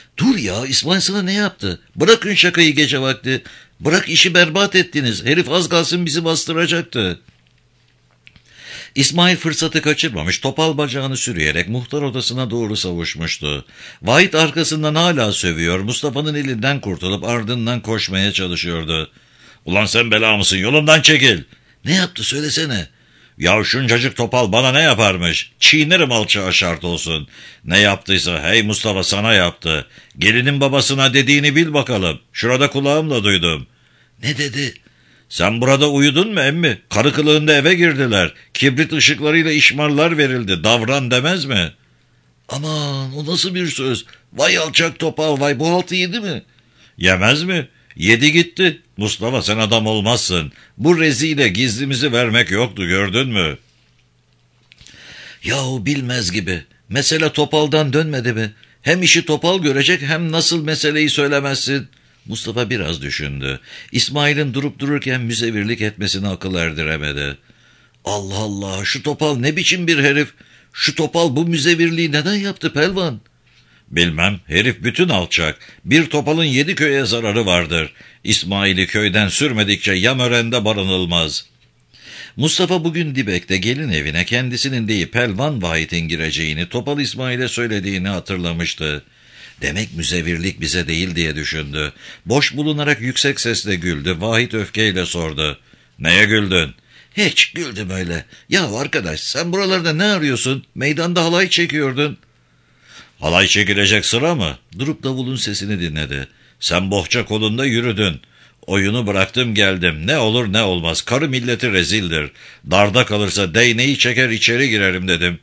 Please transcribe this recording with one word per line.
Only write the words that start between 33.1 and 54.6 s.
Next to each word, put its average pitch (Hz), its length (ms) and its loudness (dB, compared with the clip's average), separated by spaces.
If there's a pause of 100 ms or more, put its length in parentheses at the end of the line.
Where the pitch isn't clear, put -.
duydum." 85 420 0 (560)
"Ne 131 160 -4
dedi?" 139 360 -6 (540)
"Sen 107 320 0
burada 135 300 4
uyudun 147 440 2
mu 175 60 0
emmi? 143 380 0 (100)
Karı 127 240 2
kılığında 151 440 4
eve 147 180 4
girdiler. 135 600 2 (200)
Kibrit 143 380 2
ışıklarıyla 156 600 2
işmarlar 151 640 2
verildi. 117 460 0
Davran 120 460 2
demez 147 340 0
mi?" 101 280 -2 (760)
"Aman, 143 640 -4
o 147 120 -8
nasıl 180 280 -2
bir 180 120 -2
söz? 131 380 -2 (280)
Vay 170 260 2
alçak 160 400 0
Topal, 156 420 0
vay, 143 180 0
bu 160 120 2
haltı 180 240 0
yedi 180 260 -2
mi?" 180 220 -6 (560)
"Yemez 95 440 4
mi? 175 260 -2 (280)
Yedi 117 360 4
gitti. 170 500 2 (140)
Mustafa, 127 460 -2
sen 104 160 0
adam 110 280 2
olmazsın. 101 640 0 (240)
Bu 160 240 4
rezile 143 480 2
gizlimizi 123 640 -2
vermek 117 380 2
yoktu, 98 360 -2
gördün 98 420 0
mü?" 87 300 -2 (1900)